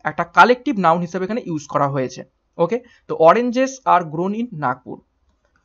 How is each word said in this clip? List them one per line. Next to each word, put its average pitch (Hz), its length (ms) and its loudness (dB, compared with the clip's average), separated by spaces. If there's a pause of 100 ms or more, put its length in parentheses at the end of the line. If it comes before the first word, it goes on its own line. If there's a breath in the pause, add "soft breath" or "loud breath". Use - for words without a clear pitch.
একটা 156 200 -4
কালেকটিভ 226 540 4
নাউন 175 220 2
হিসেবে 180 240 -6
এখানে 220 200 -6
ইউজ 156 220 -8
করা 143 220 -2
হয়েছে। 131 360 -6 (340)
ওকে, 180 220 -2 (280 soft breath)
তো 156 60 -6
oranges 240 560 4 (160)
are 175 240 4
grown 180 240 -4
in 233 120 -6 (140)
Nagpur। 135 380 -8 (680)